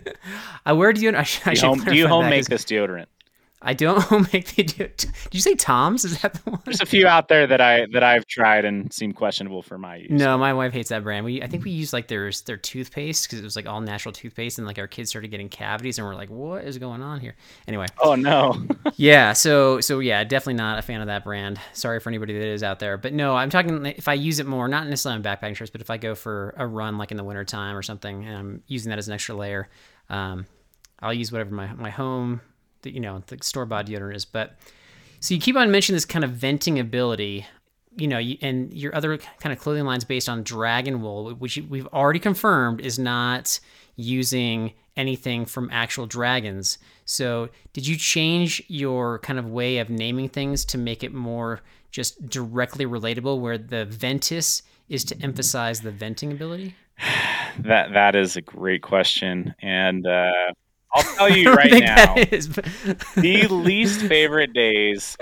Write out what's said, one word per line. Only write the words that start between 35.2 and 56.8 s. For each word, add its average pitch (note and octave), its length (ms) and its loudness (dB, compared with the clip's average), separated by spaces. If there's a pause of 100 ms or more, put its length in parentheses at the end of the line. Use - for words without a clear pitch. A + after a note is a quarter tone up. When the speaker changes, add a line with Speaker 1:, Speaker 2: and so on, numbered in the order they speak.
Speaker 1:
so - 120 -4
you E3+ 60 0
keep B3+ 160 0
on A#3+ 160 4
mentioning G3 240 4
this D#3 100 0
kind D#3+ 200 -2
of B2 60 -2
venting C#3 480 -2
ability, A2 640 -4 (500)
you D3+ 120 -4
know, C3 100 -2
you, A#2+ 240 -6
and B2+ 320 -4
your C#3+ 220 -8
other D#3 220 -2
k-, - 100 -16 (120)
kind D3 140 -6
of B2 60 -10
clothing D3 260 -2
lines B2+ 180 -2
based B2+ 240 -4
on A#2 160 -6
dragon A#2 580 -2
wool, G#2+ 320 -8
wh-, B2 80 -16
which B2 140 -8
you, D3 140 -8
we've C3+ 180 -8
already C#3+ 320 2
confirmed F3 600 2
is B2 180 -4
not B2 600 -2 (360)
using A#2+ 800 -2 (240)
anything B2+ 480 -4
from B2 260 -8
actual A#2 340 -4
dragons. A2+ 720 -2 (280)
So A#2 440 -4 (240)
did C3+ 140 -8
you D#3+ 80 -2
change E3 720 0
your B2+ 520 -4
kind C3 200 -6
of A#2 100 -6
way B2 300 -2
of A2+ 100 -4
naming A#2 400 -4
things C#3 360 -4
to - 120 -6
make A#2 260 -6
it - 100 -8
more A#2 480 -6 (300)
just - 380 -8
directly B2 560 -4
relatable, A#2+ 540 -4
where A#2 180 -4
the A2+ 280 -6
Ventus C3+ 760 -4 (280)
is C3+ 160 -4
to - 160 -8
emphasize A#2+ 600 -4
the A2 100 -10
venting A2 400 -8
ability? E3+ 440 -12 (220)